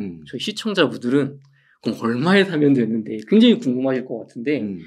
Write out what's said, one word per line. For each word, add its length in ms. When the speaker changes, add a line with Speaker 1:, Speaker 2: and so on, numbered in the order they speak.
Speaker 1:
음. 180
Speaker 2:
저희 120
시청자분들은 1000
그럼 180
얼마에 420
사면 280
되는데 460
굉장히 320
궁금하실 460
것 120
같은데, 420
Speaker 1:
음. 260